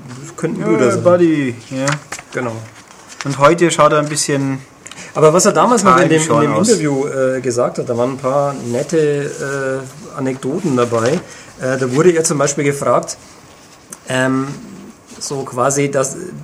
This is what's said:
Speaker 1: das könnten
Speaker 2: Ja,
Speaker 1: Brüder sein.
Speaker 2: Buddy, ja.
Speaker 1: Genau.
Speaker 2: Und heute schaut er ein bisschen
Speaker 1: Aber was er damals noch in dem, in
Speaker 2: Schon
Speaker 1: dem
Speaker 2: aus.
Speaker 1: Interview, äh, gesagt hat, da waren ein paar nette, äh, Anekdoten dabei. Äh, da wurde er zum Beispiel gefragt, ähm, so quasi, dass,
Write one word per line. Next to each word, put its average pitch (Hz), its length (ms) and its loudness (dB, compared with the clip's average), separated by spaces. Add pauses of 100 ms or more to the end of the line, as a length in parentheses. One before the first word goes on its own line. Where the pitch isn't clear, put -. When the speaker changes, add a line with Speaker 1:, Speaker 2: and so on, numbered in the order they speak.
(260)
Speaker 1:
das - 100 -18
könnten - 260 -6
Speaker 2:
Ja, - 40 -4
Speaker 1:
Brüder 135 280 2
sein. 113 100 -2
Speaker 2:
Buddy, 160 520 4 (140)
ja. 131 160 -4 (480)
Speaker 1:
Genau. 123 200 -6 (720)
Speaker 2:
Und 139 120 -4
heute 165 320 6
schaut 151 220 4
er 151 80 4
ein 147 100 -2
bisschen 139 480 -2 (560)
Speaker 1:
Aber 156 200 6
was 180 120 4
er 202 60 4
damals 190 320 2
noch - 160 6
in 151 100 4
dem, 160 100 4
in 160 80 0
Speaker 2:
Schon - 140 4
Speaker 1:
dem 143 120 2
Speaker 2:
aus. - 140 2
Speaker 1:
Interview, 151 380 2
äh, 131 360 -2
gesagt 127 360 -2
hat, 139 100 -4
da 123 80 -2
waren 123 180 0
ein 127 40 -8
paar 139 380 -2 (160)
nette, 143 260 -2 (1200)
äh, - 20 -10
Anekdoten 135 580 -4
dabei. 120 440 0 (420)
Äh, 131 160 -2
da 127 160 -2
wurde 165 160 4
er 165 140 2
zum 156 160 -2
Beispiel 147 240 0
gefragt, 139 540 0 (880)
ähm, 131 400 -2 (720)
so 135 240 -8
quasi, 139 480 0
dass, 135 240 -2 (280)